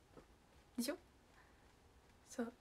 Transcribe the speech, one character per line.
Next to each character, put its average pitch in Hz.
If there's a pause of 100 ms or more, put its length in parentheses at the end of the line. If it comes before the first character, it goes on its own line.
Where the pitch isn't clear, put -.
(760)
で 240
し 294
ょ？ 359 (1300)
そ -
う。 233